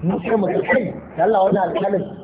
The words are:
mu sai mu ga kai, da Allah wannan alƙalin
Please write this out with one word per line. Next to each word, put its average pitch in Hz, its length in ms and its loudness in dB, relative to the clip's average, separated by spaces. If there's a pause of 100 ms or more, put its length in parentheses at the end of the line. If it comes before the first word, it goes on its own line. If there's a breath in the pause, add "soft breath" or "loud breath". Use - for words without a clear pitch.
mu 180 160 0
sai 226 160 0
mu 208 120 2
ga 370 140 0
kai, 247 320 0 (240)
da 160 60 2
Allah 208 220 2
wannan 196 280 2
alƙalin 196 300 0 (200)